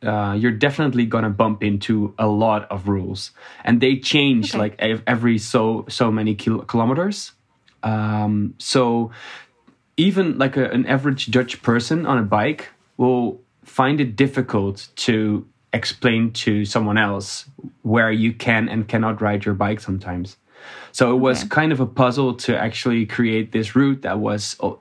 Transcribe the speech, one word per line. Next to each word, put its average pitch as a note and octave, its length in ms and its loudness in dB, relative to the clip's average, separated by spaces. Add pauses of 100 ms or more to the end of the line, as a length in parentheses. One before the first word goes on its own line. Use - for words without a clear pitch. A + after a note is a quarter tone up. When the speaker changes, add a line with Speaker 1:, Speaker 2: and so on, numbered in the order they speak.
Speaker 1:
uh, G#2 360 -2
you're A#2+ 120 2
definitely B2+ 560 0
gonna A2 240 0
bump G#2+ 320 0
into G#2 560 0
a A2 80 2
lot G#2+ 440 0
of G2 160 -6
rules, G2 440 -4 (340)
and A#2 160 4
they C3 160 4
change C3+ 540 2
Speaker 2:
Okay. A2 80 -2
Speaker 1:
like, G#2+ 200 -2
ev-, A2 280 -2
every A#2 320 2
so, A2+ 500 0
so A#2 220 0
many A2 240 0
kil-, A2 260 -2
kilometers. C3+ 680 -2 (520)
Um, G#2+ 760 0
so A#2 520 2 (840)
even, F3+ 400 2
like, C3+ 200 0
a, B2+ 120 2
an B2 160 0
average C3+ 460 0
Dutch B2 300 0
person B2 440 0
on C3+ 120 2
a A2+ 60 2
bike A2 460 0 (280)
will B2 440 0 (220)
find C#3 360 0
it A#2+ 160 -2
difficult A2+ 800 -2
to G#2+ 500 0 (280)
explain A2+ 580 0
to G#2+ 340 0
someone G#2+ 320 0
else G2+ 480 -2 (360)
where A2 300 2
you A2 200 2
can A2+ 380 0
and A2+ 180 -4
cannot A2 340 -2
ride G#2 220 0
your G#2 120 -2
bike G#2 240 -2
sometimes. F#2+ 580 -6 (540)
So A#2+ 240 2
it B2+ 40 2
was B2+ 220 2
Speaker 2:
Okay. G#2 80 -8
Speaker 1:
kind D#3 220 2
of C3+ 80 0
a B2+ 60 0
puzzle B2+ 500 2
to - 220 -2
actually A2+ 480 0
create A2 460 0
this A2 240 -2
route C3+ 260 2
that F#2+ 180 -2
was, G#2+ 400 -4
oh, - 220 -4